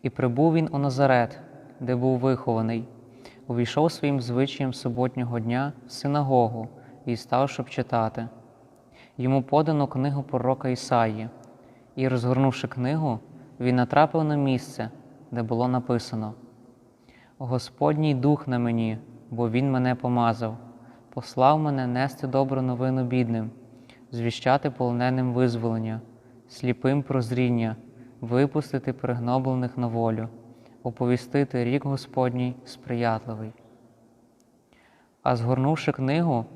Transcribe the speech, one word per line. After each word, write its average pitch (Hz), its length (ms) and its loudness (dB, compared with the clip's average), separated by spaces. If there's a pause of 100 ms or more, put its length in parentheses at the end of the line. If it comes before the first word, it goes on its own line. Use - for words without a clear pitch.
І 131 80 -2
прибув 127 440 2
він 160 180 2
у 139 60 -4
Назарет, 131 600 2 (400)
де 127 160 -2
був 127 240 2
вихований. 117 680 0 (600)
Увійшов 123 440 2
своїм 143 300 -2
звичаєм 127 520 -2
суботнього 123 680 -2
дня 123 340 -2 (140)
в - 40 -18
синагогу 127 760 2 (380)
і 120 100 -2
став, 127 340 0
щоб - 200 -8
читати. 117 580 -2 (920)
Йому 131 260 2
подано 147 440 2
книгу 139 360 -2
пророка 131 460 -2
Ісаї. 113 600 0 (680)
І, 131 120 0
розгорнувши 127 600 2
книгу, 131 520 -2 (400)
він 127 160 2
натрапив 147 480 4
на 151 120 0
місце, 127 540 -2 (420)
де 117 120 -2
було 117 240 0
написано: 117 640 -2 (1040)
"Господній 143 760 0
дух 139 320 2
на 123 120 0
мені, 117 380 0 (340)
бо 117 180 0
він 131 220 2
мене 127 240 2
помазав, 117 640 0 (520)
послав 131 500 2
мене 139 280 0
нести 131 400 -2
добру 131 340 0
новину 127 420 0
бідним, 113 480 0 (600)
звіщати 123 580 0
полоненим 123 640 0
визволення, 113 680 0 (480)
сліпим 131 540 0
прозріння, 120 720 0 (460)
випустити 131 720 0
пригноблених 123 840 -2
на 120 100 -2
волю, 113 400 -2 (560)
оповістити 123 800 0
рік 131 220 0
Господній 127 680 -2 (100)
сприятливий". 113 840 -4 (1700)
А 131 120 2
згорнувши 131 560 0
книгу 135 540 0 (100)